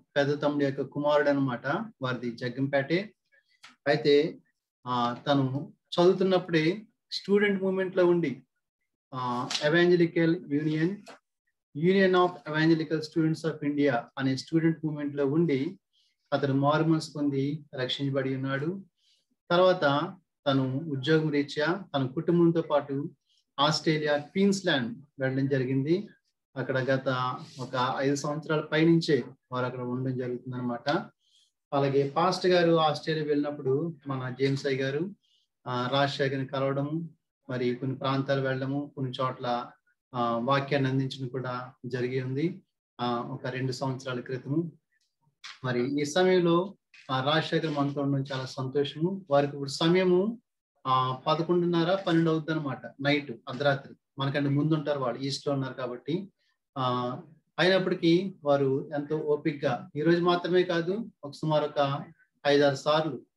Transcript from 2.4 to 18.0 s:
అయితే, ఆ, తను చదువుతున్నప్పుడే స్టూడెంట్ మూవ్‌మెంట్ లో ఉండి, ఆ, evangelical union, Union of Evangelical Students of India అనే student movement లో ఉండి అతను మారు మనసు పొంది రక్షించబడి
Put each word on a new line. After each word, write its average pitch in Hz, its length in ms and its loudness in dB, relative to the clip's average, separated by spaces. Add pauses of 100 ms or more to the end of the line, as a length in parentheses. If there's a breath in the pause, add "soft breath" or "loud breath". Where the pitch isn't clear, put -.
అయితే, 151 500 4 (500)
ఆ, 120 280 0 (120)
తను 139 460 0 (220)
చదువుతున్నప్పుడే 180 840 4 (300)
స్టూడెంట్ 202 520 2
మూవ్‌మెంట్ 190 340 -2
లో 180 100 6
ఉండి, 165 360 2 (680)
ఆ, 127 360 -4 (180)
evangelical 170 680 4
union, 156 580 -2 (840)
Union 185 320 4
of 180 160 6
Evangelical 160 580 2
Students 160 640 -2
of 147 200 -4
India 143 300 2 (200)
అనే 131 200 0
student 160 480 0
movement 147 300 -6
లో 143 120 2
ఉండి 151 520 0 (540)
అతను 139 200 0
మారు 147 300 2
మనసు 156 280 0
పొంది 143 520 -2 (120)
రక్షించబడి 135 600 -2